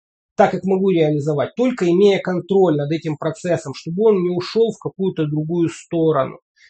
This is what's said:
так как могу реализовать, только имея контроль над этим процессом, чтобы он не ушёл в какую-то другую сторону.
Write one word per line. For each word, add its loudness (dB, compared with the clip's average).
так 2
как -6
могу 0
реализовать, 0
только 0
имея 4
контроль 0
над -4
этим -6
процессом, -4
чтобы -4
он 4
не 0
ушёл 0
в -10
какую-то -4
другую -2
сторону. -2